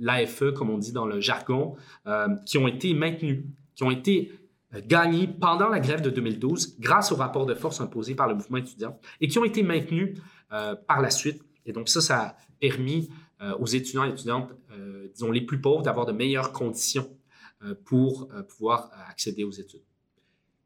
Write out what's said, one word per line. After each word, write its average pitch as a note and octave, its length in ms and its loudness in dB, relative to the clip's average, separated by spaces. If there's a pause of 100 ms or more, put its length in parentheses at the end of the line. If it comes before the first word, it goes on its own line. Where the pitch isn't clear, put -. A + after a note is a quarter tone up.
l'A A#2+ 260 2
F - 160 -4
E, C#3 80 4
comme C3+ 200 -2
on G#2+ 80 0
dit G#2+ 140 -6
dans A#2 140 -2
le G#2 140 -2
jargon, B2+ 560 -2 (320)
euh, G#2+ 180 0 (200)
qui D3 120 2
ont C3 80 4
été C3 260 0
maintenues, D#3 540 0 (300)
qui C3+ 80 -2
ont B2+ 80 4
été, E3+ 400 2 (420)
euh, G#2 100 -10
gagnées E3+ 440 4
pendant F#3 400 2
la G#3+ 100 2
grève D3+ 240 0
de C3+ 80 2
deux B2+ 100 -2
mille A2+ 200 -2
douze C#3 400 -2
grâce F#3 320 4
au - 20 2
rapport C3+ 320 0
de A#2+ 80 0
force D#3 260 -4
imposé A#2+ 360 -4
par C3+ 100 2
le A2 80 2
mouvement A2+ 240 -4
étudiant A#2+ 400 -8 (220)
et D#3 80 2
qui A#3 100 2
ont A#3 60 4
été A3 180 2
maintenues, E3+ 540 0 (360)
euh, G#2+ 220 -4
par C#3 260 0
la A#2+ 100 4
suite. - 320 -2 (220)
Et A2+ 80 -10
donc A#2 160 -6
ça, E3+ 120 4
ça B2+ 200 2
a G#2 160 -6 (220)
permis, C3+ 500 0 (320)
euh, G2+ 180 -4
aux B2 80 -2
étudiants C3 380 0
et C3+ 60 0
étudiantes, B2+ 400 -4 (220)
euh, G2 420 -14
disons, A2+ 160 -2
les A#2+ 100 2
plus C3+ 200 -4
pauvres C#3+ 220 4
d'avoir A#2+ 220 0
de A2+ 80 -2
meilleures C3 400 0
conditions, B2 560 -2 (560)
euh, G2+ 100 -8 (120)
pour, C3 480 2
euh, G2+ 80 -10
pouvoir, A2+ 500 -2
euh, F#2 180 -20
accéder G#2 340 -6
aux G2+ 80 -6
études. F#2+ 280 -18 (840)